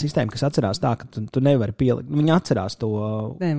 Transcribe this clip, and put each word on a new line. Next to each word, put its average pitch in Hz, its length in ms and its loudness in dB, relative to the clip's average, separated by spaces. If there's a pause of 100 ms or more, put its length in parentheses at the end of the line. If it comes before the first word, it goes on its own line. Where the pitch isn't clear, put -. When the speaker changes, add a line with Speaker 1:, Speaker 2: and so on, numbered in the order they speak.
Speaker 1:
sistēma, 143 320 -2
kas - 160 -2
atcerās 113 320 0
tā, 120 160 0
ka - 160 -10
tu, 107 160 -6
tu 131 160 0
nevari 123 320 4
pielikt. 123 320 0
Nu, 147 140 -2
viņi 160 100 4
atcerās 110 480 0
to. 113 80 -2 (540)
Speaker 2:
Nē, 175 160 0